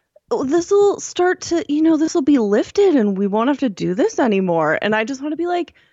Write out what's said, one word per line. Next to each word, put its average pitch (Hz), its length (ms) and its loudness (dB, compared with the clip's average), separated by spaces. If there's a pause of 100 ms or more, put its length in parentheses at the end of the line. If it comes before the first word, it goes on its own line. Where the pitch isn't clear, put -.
(480)
this 339 240 -2
will 403 280 2
start 359 420 -2
to, - 280 -2
you 294 120 0
know, 320 160 4
this 320 180 0
will 339 80 0
be 285 160 4
lifted 294 560 2
and 208 220 2
we 202 100 0
won't 220 220 0
have 277 100 -2
to 262 100 0
do 175 260 -4
this 349 240 -2
anymore?" 180 600 0
And 214 140 -2
I 220 80 -2
just 262 180 -8
wanna 302 140 -6
be 330 120 -6
like, 349 260 -4 (200)